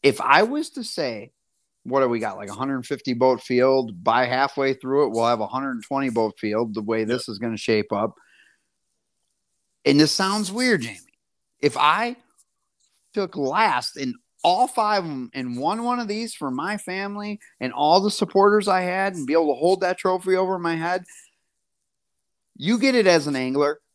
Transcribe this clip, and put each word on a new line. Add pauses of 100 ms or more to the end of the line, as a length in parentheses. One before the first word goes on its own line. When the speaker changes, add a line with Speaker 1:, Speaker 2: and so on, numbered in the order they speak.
Speaker 1:
if
I
was
to
say, (520)
what
do
we
got,
like,
a
hundred
fifty
boat
field,
by
halfway
through
it,
we'll
have
a
hundred
twenty
boat
field,
the
way
this
Speaker 2:
Yep.
Speaker 1:
is
gonna
shape
up. (1700)
And
this
sounds
weird,
Jamie. (640)
If
I (960)
took
last
in (280)
all
five
of
'em
and
won
one
of
these
for
my
family (200)
and
all
the
supporters
I
had
and
be
able
to
hold
that
trophy
over
my
head, (1500)
you
get
it
as
an
angler (160)